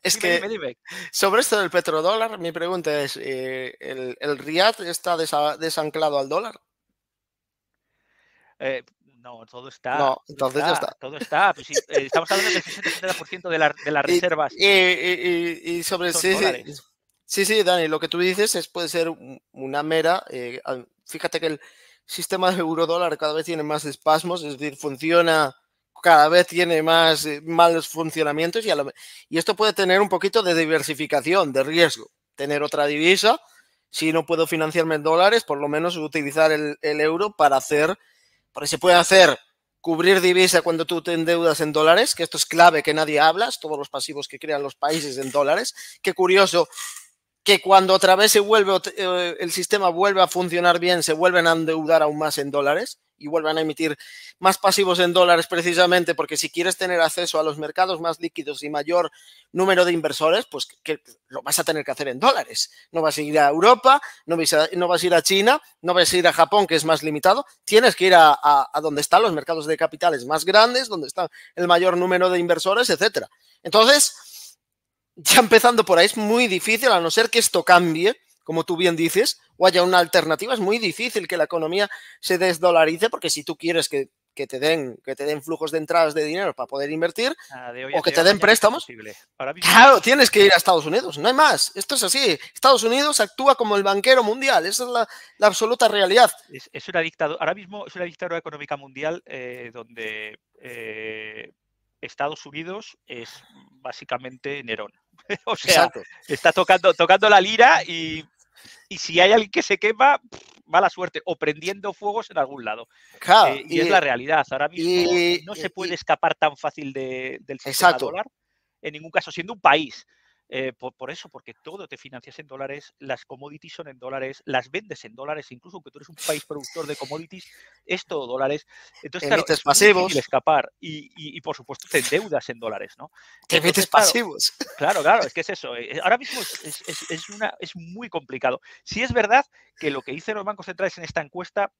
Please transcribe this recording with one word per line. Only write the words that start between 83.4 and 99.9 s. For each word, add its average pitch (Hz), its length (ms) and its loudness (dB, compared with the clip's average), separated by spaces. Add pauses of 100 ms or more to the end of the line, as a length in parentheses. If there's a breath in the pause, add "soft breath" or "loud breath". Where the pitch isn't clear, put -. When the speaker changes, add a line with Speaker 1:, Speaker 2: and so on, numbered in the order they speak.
Speaker 1:
tú 165 120 -8
quieres 165 320 -2
que, 139 220 -6 (240)
que 135 140 -8
te 131 100 -10
den, 143 460 -2
que 135 100 -10
te 139 100 -10
den 151 160 -4
flujos 156 300 -8
de 160 80 -4
entradas 156 360 0
de 156 100 -2
dinero 165 280 -4
para 123 140 -8
poder 139 240 -8
invertir, 175 440 -4 (160 loud breath)
Speaker 2:
Ah, 123 220 -16
de 127 120 -14
hoy 139 100 -10
Speaker 1:
o - 60 0
Speaker 2:
a, - 20 -14
Speaker 1:
que 175 80 0
Speaker 2:
de 139 60 -10
Speaker 1:
te 165 40 2
Speaker 2:
hoy - 20 2
a - 20 2
Speaker 1:
den 202 120 4
Speaker 2:
mañana - 0 -
es 170 40 -6
Speaker 1:
préstamos, 220 420 2
Speaker 2:
imposible. 107 340 -18 (220)
Ahora 135 160 -8
mismo 170 180 -2
Speaker 1:
claro, 240 280 10
tienes 262 300 4
que 208 140 6
ir 196 80 8
a 175 40 6
Estados 170 280 2
Unidos, 160 320 -4
no 151 120 -2
hay 254 60 0
más. 294 420 2
Esto 196 180 -8
es 254 80 -2
así. 208 340 0 (160 loud breath)
Estados 247 300 4
Unidos 233 380 0
actúa 262 340 2
como 214 220 0
el 196 80 0
banquero 202 400 4
mundial, 226 420 0
esa 196 160 -4
es 247 80 -8
la, 233 180 -2 (300 loud breath)
la 208 80 4
absoluta 226 400 2
realidad. 208 460 4 (200)
Speaker 2:
Es, 135 200 -20
es - 160 -16
una 180 140 -2
dictadu-, 160 360 -4
ahora 160 160 -2
mismo 196 320 -16
es - 80 -20
una 180 100 -8
dictadura 175 320 -10
económica 147 400 -12
mundial, 139 500 -10
eh, 123 460 -16
donde, 110 680 -14 (200)